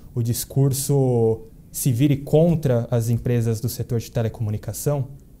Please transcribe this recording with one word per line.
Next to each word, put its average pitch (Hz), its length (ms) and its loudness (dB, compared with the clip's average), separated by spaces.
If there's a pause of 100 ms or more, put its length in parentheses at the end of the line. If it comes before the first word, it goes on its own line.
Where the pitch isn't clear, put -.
(140)
o 123 80 -2
discurso 127 1300 0 (240)
se - 200 -2
vire 135 260 2
contra 151 720 2
as 117 180 0
empresas 117 500 0
do - 80 -4
setor 117 320 -4
de - 120 -12
telecomunicação? 113 1000 -4 (320)